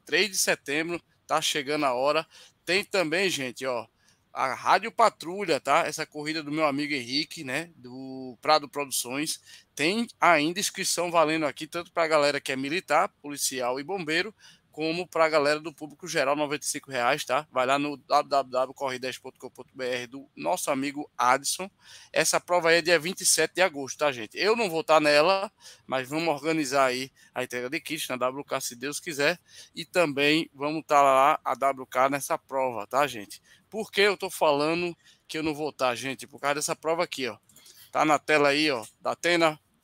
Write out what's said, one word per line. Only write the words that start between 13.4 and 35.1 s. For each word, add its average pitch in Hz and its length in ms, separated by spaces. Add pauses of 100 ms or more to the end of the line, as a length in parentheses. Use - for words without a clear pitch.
e - 20
bombeiro, 175 500 (380)
como 165 380
pra 160 200
galera 151 300
do 156 140
público 151 340
geral, 147 300
noventa 147 280
e - 40
cinco - 200
reais, 131 360
tá? 139 260
Vai 127 160
lá 139 140
no 147 160
w 143 320
w 139 240
w 131 220
corre 131 220
dez 123 220
ponto - 180
com 127 140
ponto - 260
b 127 80
r 123 220
do 135 300
nosso 160 340
amigo 139 480
Adson. 139 500 (440)
Essa 160 260
prova 175 300
aí 165 80
é 170 60
dia 170 140
vinte 170 260
e 175 40
sete - 300
de 170 40
agosto, 143 380
tá, 147 140
gente? 113 260
Eu 202 160
não 226 160
vou 160 140
tá 156 160
nela, 160 500 (340)
mas 131 240
vamos 160 200
organizar 143 560
aí 131 260 (240)
a 127 80
entrega 123 260
de 147 120
kits - 280
na 131 80
W 127 280
K, 135 160
se - 160
Deus 139 240
quiser. 147 400 (340)
E 160 100
também 151 720
vamos 147 320
tá 143 160
lá, 135 420
a 131 120
W 131 280
K, 131 260
nessa 143 280
prova, 127 480
tá, 135 180
gente? 120 380 (260)
Por 208 220
que 202 120
eu 202 140
tô 190 140
falando 160 680 (300)